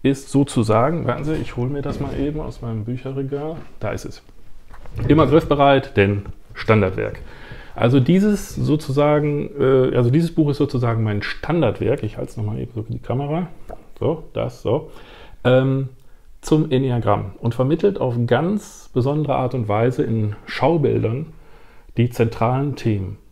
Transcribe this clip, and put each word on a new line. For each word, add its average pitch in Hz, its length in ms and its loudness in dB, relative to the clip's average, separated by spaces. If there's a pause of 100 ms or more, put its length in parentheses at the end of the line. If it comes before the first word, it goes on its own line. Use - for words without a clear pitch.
ist 135 260 0
sozusagen, 131 760 2
warten 139 180 -2
Sie, 156 100 -2
ich - 220 -6
hole 123 140 -2
mir 143 120 -4
das 139 180 -4
mal - 180 -6
eben 147 220 -2
aus 123 220 -10
meinem 113 220 -6
Bücherregal, 135 720 -6 (220)
da 104 120 -4
ist - 140 -6
es, - 180 -14 (840)
immer 143 220 6
griffbereit, 139 680 4
denn 101 280 2 (280)
Standardwerk. 104 680 0 (560)
Also 131 240 4
dieses 196 560 2
sozusagen, 147 1000 0
äh, 131 380 4
also 120 160 4
dieses 165 240 2
Buch 151 160 2
ist 135 60 0
sozusagen 117 480 0
mein 104 180 0
Standardwerk, 139 800 -2
ich 107 140 -6
halte - 140 -8
es - 60 -14
nochmal 107 220 -4
eben 123 160 -8
so 123 60 -6
in 113 140 -8
die - 40 -8
Kamera, 143 480 -4 (540)
so, 156 320 -2
das, 117 300 -6
so, 143 280 -2 (540)
ähm, 131 460 4 (500)
zum 156 320 2
Enneagramm 113 680 2
und 120 160 -2
vermittelt 165 460 2
auf 120 160 0 (100)
ganz 165 680 -2
besondere 139 440 0
Art 127 180 -2
und 113 140 -2
Weise 117 340 2
in 110 320 0 (120)
Schaubildern 127 800 0 (680)
die 120 140 2
zentralen 123 640 0
Themen 101 440 -2 (140)